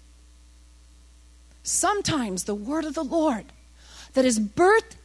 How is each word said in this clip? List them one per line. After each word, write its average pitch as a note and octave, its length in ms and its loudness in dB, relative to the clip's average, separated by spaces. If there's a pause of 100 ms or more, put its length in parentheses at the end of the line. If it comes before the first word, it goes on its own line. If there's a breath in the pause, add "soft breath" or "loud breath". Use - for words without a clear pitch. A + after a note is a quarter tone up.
(1600)
Sometimes D4+ 800 -2
the G#3 100 -4
word C4 300 -4
of D4+ 100 -8
the E4 80 -4
Lord D4 500 -2 (600 loud breath)
that C4 120 2
is A#3+ 140 2
birthed F4+ 680 2